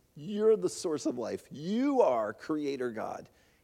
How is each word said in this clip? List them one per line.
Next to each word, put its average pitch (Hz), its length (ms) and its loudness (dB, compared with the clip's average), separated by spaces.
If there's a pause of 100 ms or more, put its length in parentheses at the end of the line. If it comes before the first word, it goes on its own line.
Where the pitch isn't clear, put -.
(140)
You're 208 440 4
the 180 120 0
source - 360 -4
of 123 120 -2
life. 104 320 -4
You 233 520 0
are 117 320 4
creator 139 580 -4
God. - 380 -8 (340)